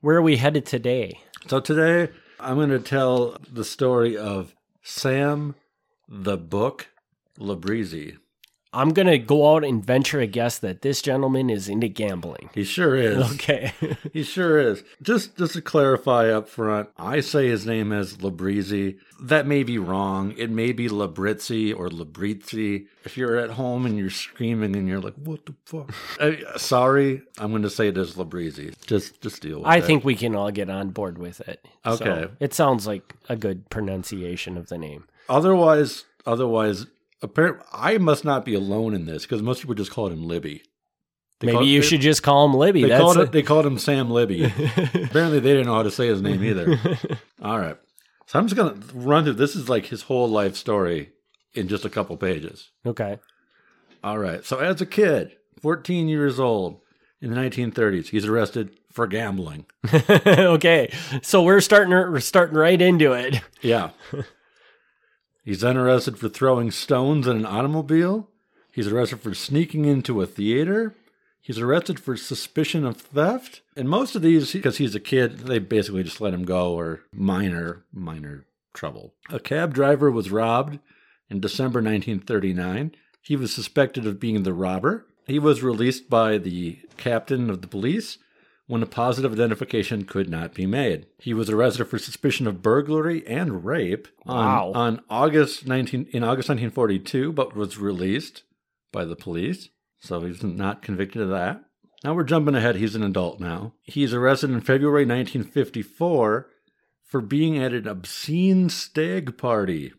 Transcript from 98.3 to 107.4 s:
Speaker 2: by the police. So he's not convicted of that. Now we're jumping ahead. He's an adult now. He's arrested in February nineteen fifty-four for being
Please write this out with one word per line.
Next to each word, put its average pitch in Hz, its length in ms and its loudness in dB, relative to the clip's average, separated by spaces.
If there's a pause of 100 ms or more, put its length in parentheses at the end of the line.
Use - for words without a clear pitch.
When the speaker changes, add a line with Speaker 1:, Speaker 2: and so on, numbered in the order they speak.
Speaker 2:
by 92 140 -6
the 82 100 -10
police. 95 540 -8 (300)
So 87 220 -8
he's 87 220 -10
not 98 400 -6
convicted 98 400 -6
of 95 60 -4
that. 95 340 -6 (400)
Now 143 100 -4
we're 170 120 -2
jumping 147 280 2
ahead. 117 220 2
He's 104 200 -2
an 113 80 -4
adult 95 360 -2
now. 90 420 -10
He's 139 320 -2
arrested 131 380 2
in 120 100 -2
February 143 440 4
nineteen 120 380 -2
fifty-four 135 1040 -2 (600)
for 135 140 -4
being 151 360 0